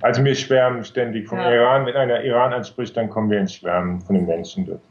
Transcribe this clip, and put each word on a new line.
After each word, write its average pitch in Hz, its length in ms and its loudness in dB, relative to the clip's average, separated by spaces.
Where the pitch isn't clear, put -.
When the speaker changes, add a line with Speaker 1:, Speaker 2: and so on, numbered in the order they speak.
Speaker 1:
also 123 200 2
wir 139 140 4
schwärmen 127 480 2
ständig 113 420 -4
vom 95 120 -6
Speaker 2:
Ja. 101 120 0
Speaker 1:
Iran. 123 360 4
Wenn 123 100 -4
einer 120 260 0
Iran 123 300 2
anspricht, 120 440 -8
dann 113 120 -2
kommen 107 220 -2
wir 104 100 2
ins 95 140 -2
Schwärmen 90 480 -2
von 98 120 -2
den 90 120 2
Menschen 85 400 -4
dort. 92 240 -12